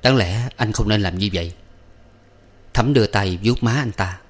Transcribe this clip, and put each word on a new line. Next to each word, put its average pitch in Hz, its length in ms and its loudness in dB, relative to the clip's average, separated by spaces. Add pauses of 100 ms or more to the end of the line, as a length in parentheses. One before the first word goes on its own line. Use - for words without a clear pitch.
Đáng 131 140 2
lẽ 110 400 0
anh 110 160 -2
không 107 180 0
nên 107 120 2
làm 90 160 -2
như 98 160 -2
vậy." 85 200 -6 (1200)
Thắm 127 200 2
đưa 117 140 6
tay 95 360 -2
vuốt 120 200 0
má 117 100 2
anh 127 180 -2
ta. 92 280 -6 (100)